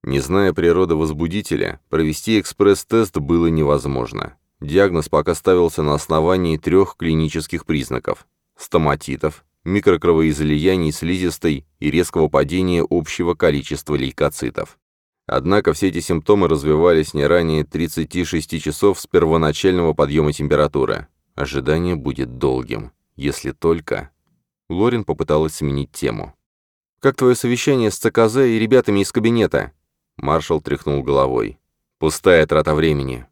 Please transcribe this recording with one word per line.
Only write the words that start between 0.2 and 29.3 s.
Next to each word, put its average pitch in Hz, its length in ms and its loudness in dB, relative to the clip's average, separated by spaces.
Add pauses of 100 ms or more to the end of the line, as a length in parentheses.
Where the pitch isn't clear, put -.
природы 85 440 2
возбудителя, 78 920 -4
провести 80 520 0
экспресс-тест 101 800 0
было 85 280 2
невозможно. 71 920 -2 (240)
Диагноз 82 480 0
пока 80 260 0
ставился 87 480 2
на 73 120 0
основании 80 640 0
трёх 87 400 2
клинических 80 680 -2
признаков: 65 640 -4 (300)
стоматитов, 73 880 -2 (180)
микрокровоизлияний 80 1300 2
слизистой 85 760 -4 (120)
и 76 100 -2
резкого 80 400 0
падения 85 600 0
общего 85 460 -2
количества 73 600 -2
лейкоцитов. - 840 -4 (460)
Однако 82 460 0
все 95 140 -2
эти 85 140 0
симптомы 87 480 2
развивались 78 680 2
не 73 100 0
ранее 80 380 2
тридцати 82 640 -4
шести 80 360 -4
часов 92 380 0
с - 80 -14
первоначального 82 840 2
подъёма 76 400 0
температуры. 71 760 -2 (300)
Ожидание 71 580 -2
будет 64 440 -6
долгим, 62 520 -4 (240)
если 69 380 -6
только. - 580 -4 (580)
Лорен 107 360 0
попыталась 78 500 -2
сменить 71 380 -4
тему. 55 420 -6 (640)
«Как 135 160 2
твоё 123 220 4
совещание 120 560 0
с - 60 -10
Ц 113 120 0
К 113 180 4
З 127 200 2
и 113 100 2
ребятами 110 420 2
из 98 120 -2
кабинета?» 110 580 0 (460)